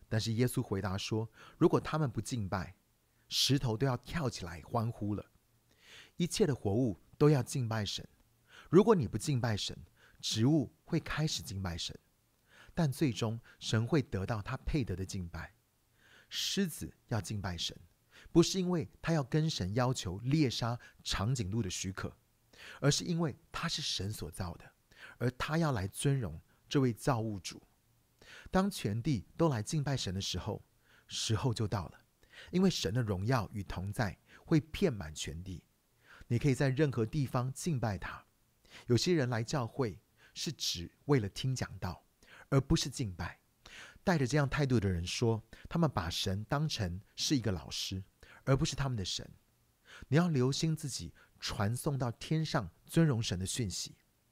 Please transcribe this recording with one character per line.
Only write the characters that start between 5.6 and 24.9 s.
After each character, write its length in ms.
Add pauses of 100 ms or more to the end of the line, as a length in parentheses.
一 100
切 200
的 80
活 180
物 280 (180)
都 120
要 120
敬 260
拜 160
神。 220 (640)
如 160
果 100
你 140
不 100
敬 220
拜 160
神， 200 (440)
植 260
物 260 (120)
会 160
开 260
始 160
敬 200
拜 160
神， 200 (760)
但 180
最 180
终 300 (180)
神 280
会 160
得 240
到 160
他 160
配 260
得 100
的 80
敬 240
拜。 280 (760)
狮 380
子 260 (160)
要 100
敬 220
拜 160
神， 180 (560)
不 120
是 180
因 80
为 180 (140)
他 140
要 100
跟 240
神 260
要 200
求 240
猎 320
杀 280 (240)
长 320
颈 160
鹿 120
的 80
许 200
可， 240 (640)
而 100
是 140
因 140
为 160 (160)
他 160
是 140
神 320
所 180
造 260
的， 140 (460)